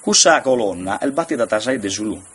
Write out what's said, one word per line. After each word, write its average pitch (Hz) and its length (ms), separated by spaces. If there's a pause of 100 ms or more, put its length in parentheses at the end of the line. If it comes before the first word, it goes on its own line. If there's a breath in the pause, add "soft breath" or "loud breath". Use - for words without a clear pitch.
Questa 170 400
colonna 101 580
è - 60
il 139 60
battita 139 360
da 107 120
sai 127 220
de 101 80
Zulu. 95 360 (100)